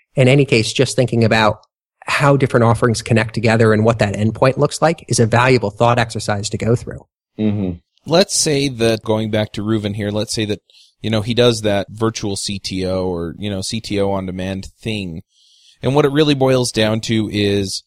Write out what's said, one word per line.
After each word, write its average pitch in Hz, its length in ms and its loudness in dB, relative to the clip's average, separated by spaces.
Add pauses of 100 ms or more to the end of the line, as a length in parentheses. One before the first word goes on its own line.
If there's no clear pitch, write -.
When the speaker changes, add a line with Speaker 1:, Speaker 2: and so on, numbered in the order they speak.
(160)
Speaker 1:
In 127 140 4
any 139 160 6
case, 113 280 2
just - 240 0
thinking 117 280 2
about 107 340 2 (480)
how 143 300 2
different 127 280 2
offerings 113 380 2
connect 113 320 0
together 110 380 4
and 107 120 2
what 113 140 2
that 101 160 -2
endpoint 113 440 0
looks 139 240 -2
like 165 260 0
is 120 100 0
a 117 80 4
valuable 117 440 2
thought 120 280 2
exercise 107 520 -4
to - 80 -6
go 113 180 0
through. - 240 -10 (380)
Speaker 2:
Mm-hmm. 104 400 -2 (280)
Speaker 3:
Let's 170 300 2
say 143 320 0
that, 113 340 0
going 110 280 -2
back 107 220 -2
to 104 100 -6
Reuven 104 340 -2
here, 104 140 -4
let's 104 240 -4
say 113 100 -2
that, 101 160 -4 (400)
you 110 80 -6
know, 110 140 0
he 117 100 -4
does 117 300 4
that 101 280 0
virtual 110 460 -4
C 101 220 -6
T 92 280 -6
O 92 200 -2
or, 85 320 -6
you 104 100 -8
know, 95 140 -6
C 113 180 -6
T 101 200 -4
O 98 100 0
on 95 160 -4
demand 95 400 -8 (120)
thing. 95 440 -8 (600)
And 127 120 0
what 147 100 4
it 139 80 0
really 147 220 2
boils 131 380 2
down 110 300 0
to 110 300 -2
is 101 540 -2